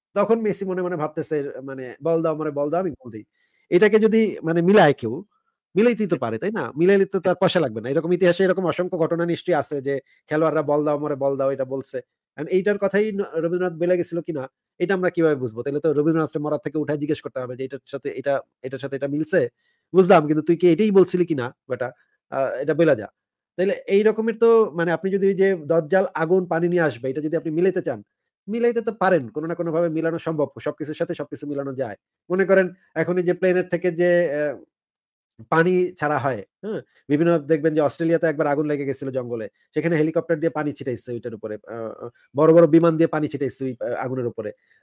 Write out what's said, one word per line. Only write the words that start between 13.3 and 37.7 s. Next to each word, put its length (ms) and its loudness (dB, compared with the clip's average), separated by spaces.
রবীন্দ্রনাথ 400 -2
বলে 240 0
গেছিল 240 -4
কিনা, 220 -8
এটা 140 -2
আমরা 160 0
কিভাবে 260 2
বুঝবো? 260 -6
তাহলে 180 -4
তো 100 0
রবীন্দ্রনাথকে 500 0
মরার 200 -2
থেকে 180 -8
উঠায় 220 -4
জিজ্ঞেস 220 -4
করতে 180 -10
হবে 160 -8
যে, 80 -8
"এটার 220 -10
সাথে 240 -10
এটা, 240 -2
এটার 160 -8
সাথে 160 -8
এটা 120 -4
মিলছে?" 320 -2
বুঝলাম, 300 8
কিন্তু 200 0
তুই 140 2
কি 120 2
এটাই 220 4
বলছিলি 340 4
কিনা 200 -2
বেটা? 240 -6
আ, 140 0
এটা 280 -2
বইলা 220 4
যা। 120 -4
তাইলে 160 0
এই 300 2
রকমের 340 0
তো 360 4
মানে 180 0
আপনি 200 -2
যদি 160 2
ওই 60 2
যে 220 2
দজ্জাল 580 0
আগুন 320 2
পানি 220 0
নিয়ে 140 0
আসবে, 280 -2
এটা 120 -6
যদি 160 -4
আপনি 140 -6
মিলাইতে 300 0
চান, 220 -6
মিলাইতে 340 -2
তো 120 -4
পারেন, 360 0
কোনো 180 -8
না 80 -6
কোনোভাবে 340 -2
মিলানো 300 -2
সম্ভব। 280 -2
সবকিছুর 340 -6
সাথে 180 -4
সবকিছু 340 -10
মিলানো 260 -6
যায়। 220 -6
মনে 160 0
করেন 280 4
এখন 220 -2
এই 60 0
যে 100 2
প্লেনের 360 0
থেকে 220 -2
যে, 400 2
আ, 240 -2
পানি 440 2
ছাড়া 240 -2
হয়, 260 -2
হ্যাঁ? 200 -8
বিভিন্ন 280 4
দেখবেন 360 0